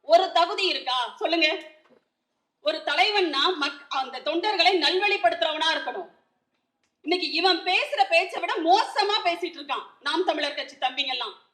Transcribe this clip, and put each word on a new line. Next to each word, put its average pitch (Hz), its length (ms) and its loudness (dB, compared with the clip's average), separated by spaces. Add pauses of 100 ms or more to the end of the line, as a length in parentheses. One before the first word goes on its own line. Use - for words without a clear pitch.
ஒரு 349 240 6
தகுதி 349 360 2
இருக்கா 254 300 -4 (200)
சொல்லுங்க? 330 300 0 (1160)
ஒரு 311 120 -2
தலைவன்னா 339 640 0 (180)
மக்-, - 300 -6
அந்த 262 300 -6
தொண்டர்களை 339 580 2
நல்வழிப்படுத்துறவனா 330 920 2
இருக்கணும். - 380 -6 (960)
இன்னைக்கு 339 260 -2
இவன் 339 320 2
பேசுற 403 460 0
பேச்சை 339 300 0
விட 339 160 -2
மோசமா 403 680 2
பேசிட்டு 339 360 -4
இருக்கான் 277 260 -6 (140)
நாம் 320 260 -2
தமிழர் 294 300 0
கட்சி 277 200 -10
தம்பிங்க 262 400 -4
எல்லாம். 220 200 -8 (180)